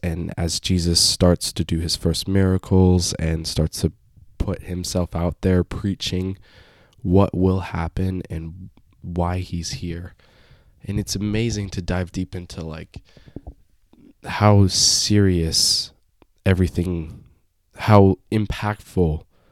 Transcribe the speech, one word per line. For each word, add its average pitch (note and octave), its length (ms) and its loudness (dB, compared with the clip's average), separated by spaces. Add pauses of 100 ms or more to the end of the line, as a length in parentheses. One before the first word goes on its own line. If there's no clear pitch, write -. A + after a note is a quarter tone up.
and E2+ 340 -6
as E2+ 220 -4
Jesus E2+ 400 0
starts - 540 2
to F2+ 100 -2
do D#2+ 160 -2
his E2 160 -2
first - 320 -2
miracles F#2 840 4
and D#2+ 340 -4
starts - 360 -2
to F2 100 0 (440)
put - 260 -4
himself F2+ 520 -4
out F2 280 -4
there F2+ 200 4
preaching F#2+ 760 -6 (640)
what F#2+ 300 4
will F#2 280 2
happen F#2 680 -4
and E2 400 -12 (340)
why F2 340 -2
he's F2 360 -6
here. F2 420 -10 (680)
And G2+ 160 -4
it's - 160 -6
amazing G#2 540 -2
to - 120 -8
dive F2+ 300 -4
deep F#2 240 -6
into, F2+ 260 -12
like, D#2+ 360 -12 (1300)
how G#2 420 6
serious - 1300 2 (520)
everything, F2 800 0 (540)
how G3+ 400 8 (160)
impactful G2 920 -2 (280)